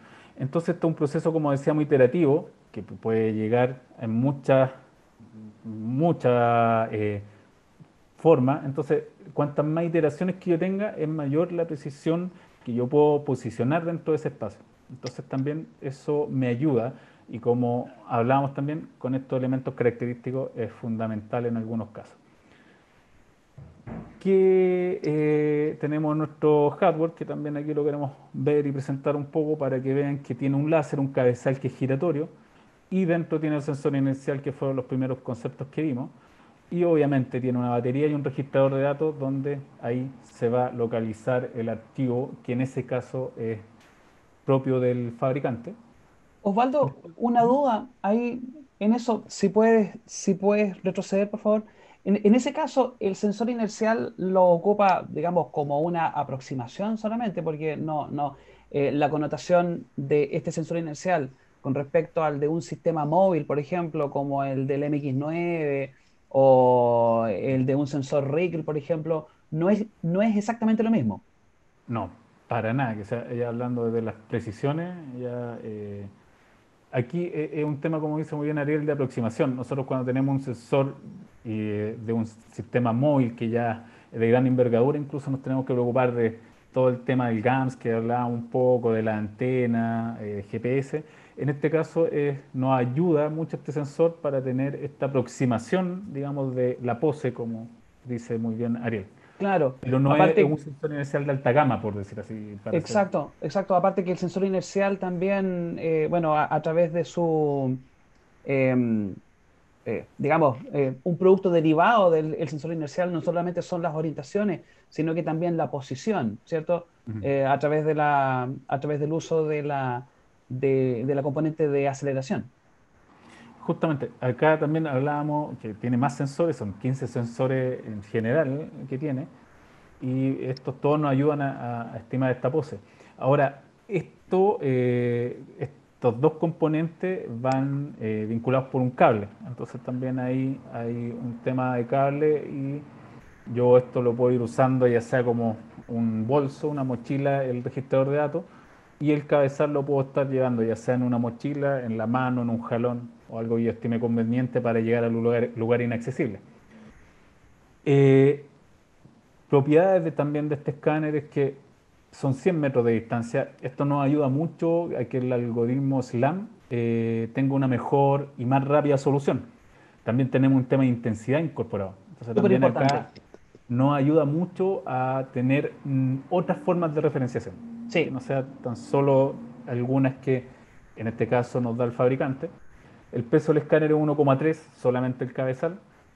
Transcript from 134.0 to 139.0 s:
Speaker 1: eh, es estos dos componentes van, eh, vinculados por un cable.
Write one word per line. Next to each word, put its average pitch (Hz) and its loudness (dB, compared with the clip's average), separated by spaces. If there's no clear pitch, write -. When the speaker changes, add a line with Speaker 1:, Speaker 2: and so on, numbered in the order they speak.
Speaker 1:
eh, 123 0
es - -6
estos 117 2
dos 156 4
componentes 165 -2
van, 139 -2
eh, 110 -2
vinculados 127 0
por 135 -2
un 127 0
cable. 113 4